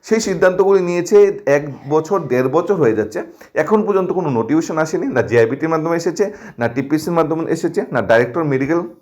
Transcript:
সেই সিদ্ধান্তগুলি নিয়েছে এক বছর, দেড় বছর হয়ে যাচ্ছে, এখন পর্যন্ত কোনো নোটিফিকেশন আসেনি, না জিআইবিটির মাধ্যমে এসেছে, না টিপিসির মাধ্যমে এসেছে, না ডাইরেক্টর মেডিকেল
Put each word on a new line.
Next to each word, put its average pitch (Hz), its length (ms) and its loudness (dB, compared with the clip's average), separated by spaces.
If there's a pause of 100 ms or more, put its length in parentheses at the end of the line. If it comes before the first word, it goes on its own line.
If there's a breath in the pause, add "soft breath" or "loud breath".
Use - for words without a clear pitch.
সেই 220 160 0
সিদ্ধান্তগুলি 185 640 2
নিয়েছে 175 640 2
এক 143 440 -2
বছর, 156 300 0
দেড় 127 300 0
বছর 180 260 0
হয়ে 127 180 2
যাচ্ছে, 104 300 -4 (300 loud breath)
এখন 202 300 0
পর্যন্ত 190 280 0
কোনো 170 180 -2
নোটিফিকেশন 147 480 0
আসেনি, 156 300 -2
না 123 140 0
জিআইবিটির 117 480 0
মাধ্যমে 160 260 0
এসেছে, 190 380 -2 (260 loud breath)
না 117 80 -2
টিপিসির 143 460 -2
মাধ্যমে 160 380 0
এসেছে, 165 400 -2
না 123 100 0
ডাইরেক্টর 120 420 2
মেডিকেল 143 380 0 (200)